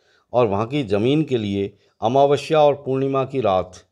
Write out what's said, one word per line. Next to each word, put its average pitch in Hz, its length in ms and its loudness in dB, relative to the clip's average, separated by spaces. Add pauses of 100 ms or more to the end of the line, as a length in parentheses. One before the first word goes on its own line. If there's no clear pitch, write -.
(340)
और 120 140 4
वहाँ 101 200 -2
की 143 160 -4
ज़मीन 117 400 0
के 131 140 -4
लिए 101 400 -4 (240)
अमावस्या 143 600 2
और 147 120 4
पूर्णिमा 135 520 -2
की 135 160 -6
रात 92 320 0 (180)